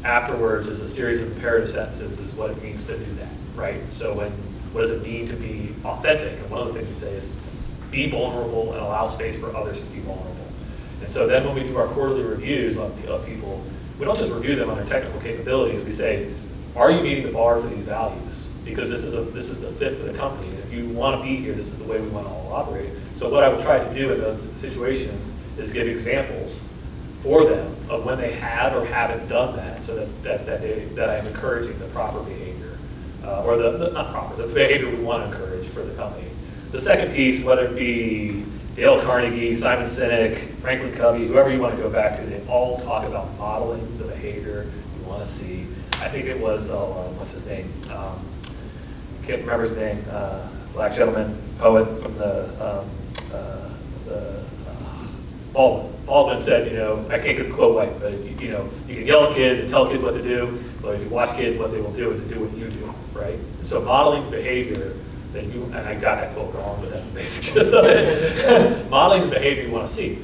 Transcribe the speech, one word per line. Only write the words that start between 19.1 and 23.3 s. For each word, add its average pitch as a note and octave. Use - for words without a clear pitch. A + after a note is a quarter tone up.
a, -
this -
is -
the -
fit C3+
for -
the -
company. C3+
And -
if -
you A#2+
wanna B2+
be C3
here, A2+
this G#2+
is -
the A2
way A2
we A2
wanna G#2
all -
operate." -
So -
what -